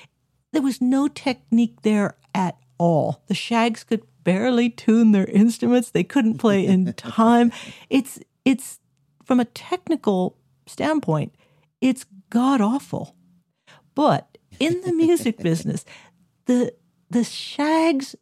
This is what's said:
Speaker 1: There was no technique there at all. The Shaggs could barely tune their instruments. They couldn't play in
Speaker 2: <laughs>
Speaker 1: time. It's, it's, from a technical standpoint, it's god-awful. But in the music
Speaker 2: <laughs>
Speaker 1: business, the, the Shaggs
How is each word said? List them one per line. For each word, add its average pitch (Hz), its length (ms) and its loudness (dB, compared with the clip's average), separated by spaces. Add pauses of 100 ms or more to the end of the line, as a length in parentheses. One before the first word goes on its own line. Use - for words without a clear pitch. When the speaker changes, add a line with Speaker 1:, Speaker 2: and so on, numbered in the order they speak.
(520)
Speaker 1:
There 302 80 -2
was 262 200 -2
no 269 260 0
technique 240 760 -4
there 208 340 0 (180)
at 185 220 -2 (200)
all. 170 520 0
The 202 60 -4
Shaggs 233 500 -2
could 220 180 -4 (220)
barely 240 440 0
tune 226 440 2
their 190 140 2
instruments. 233 680 2
They 170 100 0
couldn't 220 360 0
play 202 280 2
in 185 260 2
Speaker 2:
<laughs> - 40 -20
Speaker 1:
time. 233 560 2 (360)
It's, - 300 -2 (260)
it's, - 360 -2 (440)
from 254 140 0
a 240 60 0
technical 226 920 -4 (300)
standpoint, 175 720 -4 (440)
it's 254 240 -2 (260)
god-awful. 247 840 -2 (800)
But 269 420 0 (220)
in 339 220 -2
the 370 120 -4
music 320 460 0
Speaker 2:
<laughs> - 40 -12
Speaker 1:
business, 165 420 -4 (600)
the, 247 280 0 (340)
the 240 160 0
Shaggs 311 960 -2